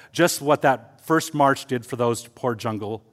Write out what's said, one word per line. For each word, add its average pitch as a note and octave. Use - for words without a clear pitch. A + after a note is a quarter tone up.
just E3+
what C#3+
that B2+
first D#3+
march C#3
did B2
for -
those A#2
poor B2
jungle G#2+